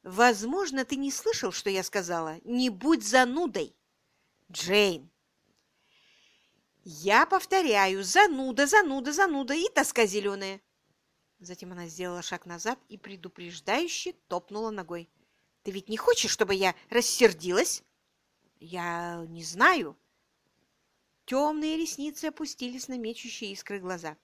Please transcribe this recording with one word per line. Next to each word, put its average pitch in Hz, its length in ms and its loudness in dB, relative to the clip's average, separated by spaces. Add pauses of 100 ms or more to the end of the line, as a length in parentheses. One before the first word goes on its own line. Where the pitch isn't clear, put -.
"Возможно, 247 800 2
ты 277 120 -4
не 277 140 -4
слышал, 269 400 -2
что - 180 -6
я 190 140 -2
сказала. 170 600 -4
Не 247 260 0
будь 233 320 2
занудой". 247 720 0 (760)
"Джейн!" 180 580 0 (1700)
"Я 190 440 4
повторяю, 214 760 2
зануда, 269 640 4
зануда, 285 460 4
зануда 285 400 0
и 339 160 0
тоска - 380 4
зелёная". 196 560 -4 (760)
Затем 180 340 -16
она 175 160 -12
сделала 175 340 -8
шаг - 240 -8
назад 175 320 -6 (100)
и 214 80 -18
предупреждающе 196 1160 -6 (140)
топнула 208 420 -6
ногой. 170 400 -10 (520)
"Ты 196 100 -6
ведь 196 180 -10
не 220 80 -4
хочешь, 453 320 2
чтобы 196 240 0
я 185 200 2 (140)
рассердилась?" 202 960 2 (720)
"Я 170 680 -8
не 165 160 -14
знаю". 202 540 2 (1300)
Тёмные 302 500 0
ресницы 302 500 -6
опустились 262 640 -10
на 285 80 -8
мечущие 226 560 -10
искры 202 260 -12
глаза. 175 460 -10